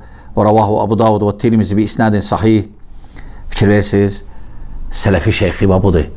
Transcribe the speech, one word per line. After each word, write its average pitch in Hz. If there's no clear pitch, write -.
və 107
ravahu 107
Abu 107
Davud 107
və 104
Tirmizi 110
bi 107
isnadin 107
sahih. 101
Fikir -
verirsiniz, 101
sələfi 98
şeyxi 95
və 92
budur 82